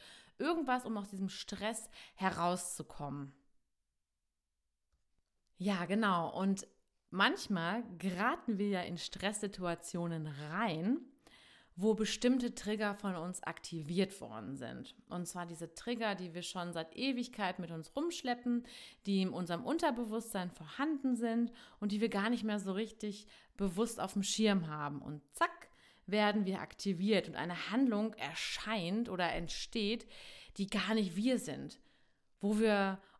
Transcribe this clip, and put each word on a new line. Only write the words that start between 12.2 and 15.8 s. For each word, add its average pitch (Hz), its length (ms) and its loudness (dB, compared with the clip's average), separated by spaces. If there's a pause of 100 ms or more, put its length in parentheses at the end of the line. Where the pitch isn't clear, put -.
Trigger 208 400 -2
von 196 200 -2
uns 175 280 -6
aktiviert 165 760 -2
worden 113 380 -8
sind. 123 380 -10 (140)
Und 175 180 -6
zwar 175 180 -6
diese 165 300 -10
Trigger, 226 400 -2